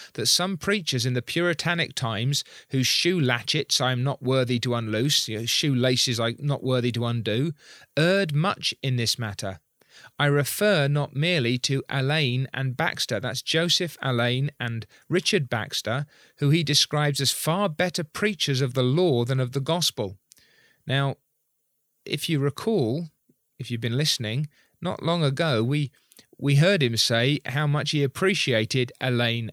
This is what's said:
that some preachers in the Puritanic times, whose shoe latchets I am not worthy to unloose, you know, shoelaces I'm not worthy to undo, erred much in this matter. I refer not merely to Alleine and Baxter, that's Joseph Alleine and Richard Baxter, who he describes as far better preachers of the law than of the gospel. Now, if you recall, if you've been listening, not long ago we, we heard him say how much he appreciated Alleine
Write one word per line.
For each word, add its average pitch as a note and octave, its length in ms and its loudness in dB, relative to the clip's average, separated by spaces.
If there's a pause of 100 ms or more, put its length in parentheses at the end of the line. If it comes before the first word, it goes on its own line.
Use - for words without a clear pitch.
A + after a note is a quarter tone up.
(140)
that A2+ 120 -4
some F3+ 320 0
preachers D#3 480 -2
in B2+ 80 0
the B2 80 0
Puritanic E3+ 720 -2
times, A#2+ 500 -2 (260)
whose C3 160 0
shoe F3+ 340 2
latchets B2+ 600 0
I B2+ 120 0
am B2 120 -2
not C3+ 180 -4
worthy B2+ 380 2
to A#2+ 140 -2
unloose, A#2 520 0
you A2 120 -6
know, A2+ 80 -6
shoelaces B2+ 720 2
I'm A#2 180 -2
not C#3+ 240 -2
worthy B2+ 300 0
to A#2 140 -2
undo, A#2 460 0 (440)
erred F3 380 2
much E3 480 -2
in C3 140 0
this A#2 220 -2
matter. G2+ 420 -8 (580)
I C#3+ 80 2
refer C#3+ 640 2
not C#3+ 280 -2
merely C#3+ 420 0
to C3+ 300 -2
Alleine C3+ 640 0
and C3 240 -4
Baxter, D#3+ 420 -2
that's A2+ 240 -6
Joseph E3 600 0
Alleine B2 480 0 (100)
and A#2 260 -6 (220)
Richard F3 400 0
Baxter, A#2+ 580 -4 (300)
who C#3+ 140 2
he E3+ 120 4
describes D3 580 2
as C3 120 0
far F#3 380 0
better F3 340 -2
preachers D3+ 560 -2
of B2+ 140 -2
the B2+ 80 2
law C3 420 4
than C3 160 0
of B2+ 120 -2
the C#3 80 -2
gospel. B2+ 580 -2 (680)
Now, C#3 300 0 (880)
if - 240 -4
you D#3+ 100 2
recall, C#3+ 680 0 (500)
if A#2 120 -10
you've A#2 100 -4
been A#2 160 -2
listening, C#3 520 -2 (340)
not F3 200 -6
long E3+ 200 0
ago C3+ 400 2
we, C#3 280 0 (480)
we C#3 180 4
heard E3+ 260 6
him A#2 140 2
say B2 480 2
how D3 220 -2
much D3 240 0
he D3 120 2
appreciated C3 920 0 (100)
Alleine A#2 500 0